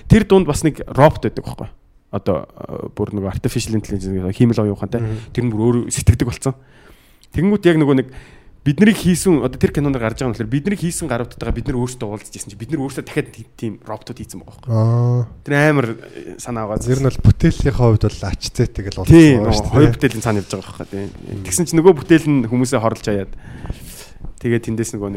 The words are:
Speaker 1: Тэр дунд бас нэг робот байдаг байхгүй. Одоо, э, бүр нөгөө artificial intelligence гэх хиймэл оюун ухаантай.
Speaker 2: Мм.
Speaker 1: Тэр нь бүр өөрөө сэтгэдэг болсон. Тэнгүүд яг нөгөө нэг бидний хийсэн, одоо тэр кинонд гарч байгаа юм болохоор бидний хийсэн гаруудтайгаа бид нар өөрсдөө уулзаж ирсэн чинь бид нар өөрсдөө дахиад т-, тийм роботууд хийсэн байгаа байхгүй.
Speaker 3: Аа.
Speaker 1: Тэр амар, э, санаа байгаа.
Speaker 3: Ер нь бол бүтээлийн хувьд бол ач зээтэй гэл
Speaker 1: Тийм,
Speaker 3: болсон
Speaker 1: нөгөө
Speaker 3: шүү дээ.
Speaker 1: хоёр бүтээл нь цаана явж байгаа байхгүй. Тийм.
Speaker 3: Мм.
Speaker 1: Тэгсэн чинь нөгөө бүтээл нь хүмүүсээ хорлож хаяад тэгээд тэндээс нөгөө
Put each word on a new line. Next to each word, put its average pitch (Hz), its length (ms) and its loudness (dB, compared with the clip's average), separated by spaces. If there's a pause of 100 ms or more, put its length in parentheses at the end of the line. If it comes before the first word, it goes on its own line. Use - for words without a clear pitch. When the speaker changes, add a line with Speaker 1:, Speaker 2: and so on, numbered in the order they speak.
Speaker 1:
Тэр 220 160 6
дунд 190 240 4
бас 147 160 -2
нэг 143 240 0
робот 135 400 4
байдаг - 160 -6
байхгүй. - 240 -12 (480)
Одоо, 92 320 -2
э, - 480 -12
бүр 104 160 -4
нөгөө 95 160 -4
artificial 110 480 -4
intelligence 98 320 -6
гэх 95 320 -6
хиймэл 117 240 4
оюун 104 100 0
ухаантай. 113 300 -6
Speaker 2:
Мм. 110 320 -8
Speaker 1:
Тэр 117 80 -2
нь 120 80 -2
бүр 117 320 0
өөрөө - 80 -8
сэтгэдэг - 340 2
болсон. - 300 -6 (800)
Тэнгүүд 202 340 2
яг 156 80 2
нөгөө 143 240 4
нэг 127 60 -6 (520)
бидний 170 320 4
хийсэн, 175 480 2
одоо 127 160 -4
тэр 170 160 0
кинонд 143 240 -2
гарч 113 240 -4
байгаа 131 80 -2
юм 107 80 -4
болохоор 110 160 -6
бидний 160 240 -2
хийсэн 165 320 -6
гаруудтайгаа 117 480 -4
бид 120 160 -6
нар 123 80 -2
өөрсдөө 123 320 -6
уулзаж 107 240 -14
ирсэн - 160 -14
чинь - 80 -20
бид 117 160 -12
нар 135 80 -4
өөрсдөө 139 240 -10
дахиад - 240 -6
т-, - 240 -20
тийм 110 320 -8
роботууд 110 320 -14
хийсэн - 240 -16
байгаа - 80 -20
байхгүй. - 160 -16
Speaker 3:
Аа. 120 540 2 (260)
Speaker 1:
Тэр 143 80 0
амар, 143 300 4 (100)
э, - 400 -18
санаа 113 320 -8
байгаа. 110 240 -2
Speaker 3:
Ер 131 80 0
нь 131 80 2
бол - 160 -2
бүтээлийн - 560 4
хувьд 113 240 4
бол - 240 -4
ач - 140 -6 (100)
зээтэй 117 320 -2
гэл 98 240 -10
Speaker 1:
Тийм, - 0 -
Speaker 3:
болсон 156 320 10
Speaker 1:
нөгөө 107 160 2
Speaker 3:
шүү 104 80 -2
дээ. 104 80 -4
Speaker 1:
хоёр 147 240 6
бүтээл 131 220 0
нь - 100 -10
цаана 104 160 0
явж - 80 -16
байгаа 95 140 -8 (100)
байхгүй. - 160 -12
Тийм. 98 160 -8
Speaker 3:
Мм. 98 400 -12
Speaker 1:
Тэгсэн 170 160 -2
чинь 165 160 0
нөгөө 180 140 8 (100)
бүтээл 160 240 4
нь 135 240 2
хүмүүсээ 123 320 0
хорлож 110 240 -2
хаяад 98 240 -4 (1080)
тэгээд 117 320 -2
тэндээс 113 240 -6
нөгөө 101 200 -6